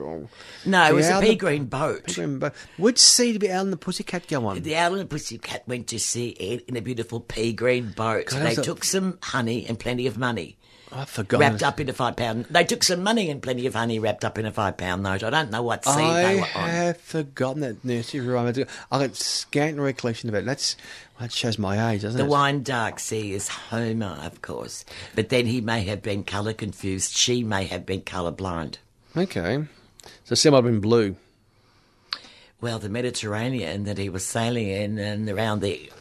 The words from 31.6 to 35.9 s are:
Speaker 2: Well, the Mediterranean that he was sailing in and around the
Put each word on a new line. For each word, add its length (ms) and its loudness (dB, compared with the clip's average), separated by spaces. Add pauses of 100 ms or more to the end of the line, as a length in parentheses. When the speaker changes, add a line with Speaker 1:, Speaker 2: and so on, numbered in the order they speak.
Speaker 2:
Well, 180 -2
the 100 -6
Mediterranean 960 -2
that 140 -4
he 100 -2
was 160 -6
sailing 440 -2
in 300 -2
and 300 -4
around 320 0
the 300 -4 (100)